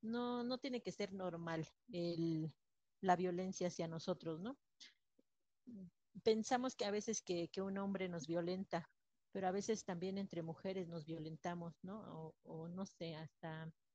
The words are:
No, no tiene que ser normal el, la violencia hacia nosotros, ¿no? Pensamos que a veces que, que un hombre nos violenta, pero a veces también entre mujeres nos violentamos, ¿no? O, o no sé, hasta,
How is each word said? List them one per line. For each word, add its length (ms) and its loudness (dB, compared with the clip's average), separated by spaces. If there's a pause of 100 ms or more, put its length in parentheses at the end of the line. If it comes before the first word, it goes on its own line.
No, 400 0
no 160 0
tiene 240 -2
que 100 -2
ser 200 -2
normal 540 0 (260)
el, 580 2 (520)
la 140 8
violencia 520 2
hacia 200 -2
nosotros, 520 -2
¿no? 160 -6 (1700)
Pensamos 520 4
que 120 0
a 40 2
veces 300 0
que, 280 0
que 120 -4
un 160 0
hombre 320 0
nos 180 -2
violenta, 640 0 (440)
pero 160 2
a 40 2
veces 320 0
también 320 -2
entre 260 -2
mujeres 460 -4
nos 160 -6
violentamos, 800 -4
¿no? 180 -8
O, 420 -10
o 260 -10
no 180 -6
sé, 300 -8
hasta, 540 -8 (240)